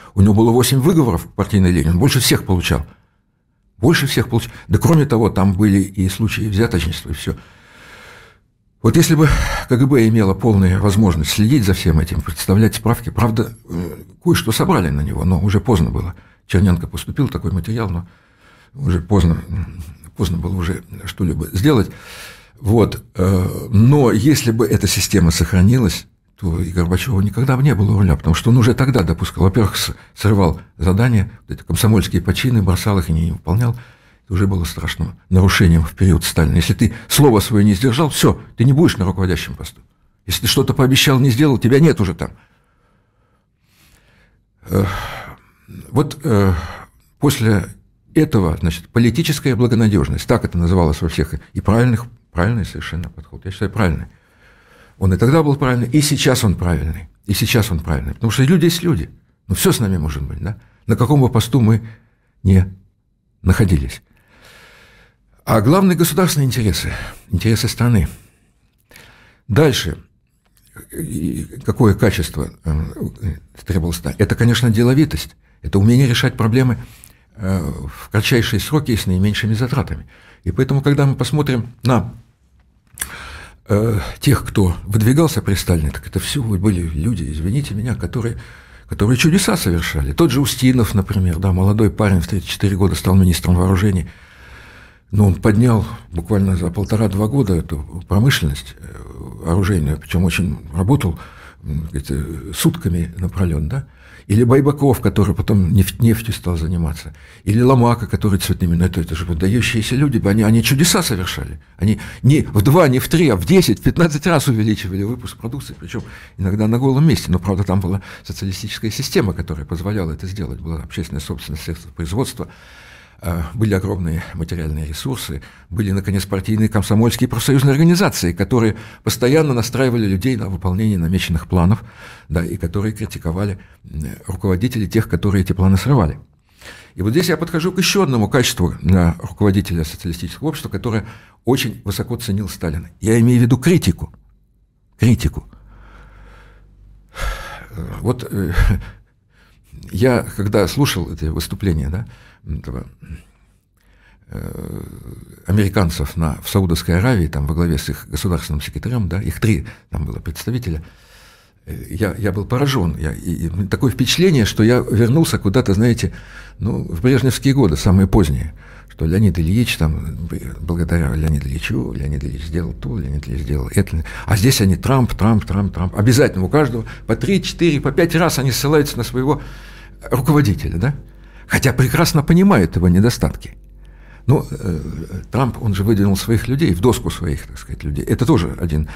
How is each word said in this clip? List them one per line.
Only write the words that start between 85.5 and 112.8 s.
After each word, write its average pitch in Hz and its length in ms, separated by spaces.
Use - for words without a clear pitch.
Сталине, 82 380
так - 160
это 95 120
все - 220
были 101 400
люди, 80 500
извините 98 440
меня, 110 180
которые, 113 460
которые 113 260
чудеса 170 420
совершали. 82 540
Тот 151 200
же 131 100
Устинов, 127 540
например, 92 420
да, 95 140
молодой 98 400
парень 98 280
в 80 80
тридцать 95 220
четыре 98 260
года 90 200
стал 92 180
министром 90 400
вооружений. 92 560
Но 104 160
он - 80
поднял 113 500
буквально 95 460
за 85 140
полтора-два 104 560
года 107 260
эту 80 540
промышленность, 90 720
э, - 680
оружейную, 87 480
причем 87 280
очень 90 320
работал, 92 440
м, 78 240
сказать, 73 220
э, 78 440
сутками 85 640
напролет, 85 500
да. 135 200
Или 110 160
Байбаков, 139 560
который 98 360
потом 98 360
нефть-, 98 300
нефтью 113 320
стал 87 240
заниматься. 80 560
Или 110 180
Ломака, 120 460
который 98 320
цветными, 87 360
ну, 85 80
это, 92 160
это 80 160
же 85 100
выдающиеся 104 720
люди, 139 320
они, 107 140
они 110 220
чудеса 165 400
совершали. 82 580
Они 104 220
не 135 180
в - 220
два, 147 240